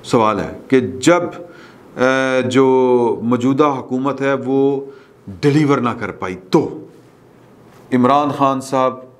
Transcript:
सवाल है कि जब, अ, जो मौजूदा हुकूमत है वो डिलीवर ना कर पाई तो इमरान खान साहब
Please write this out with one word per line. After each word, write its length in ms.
सवाल 360
है 200
कि 340
जब, 280
अ, 1160
जो 760
मौजूदा 440
हुकूमत 540
है 140
वो 560
डिलीवर 520
ना 140
कर 160
पाई 240
तो 540
इमरान 380
खान 300
साहब 580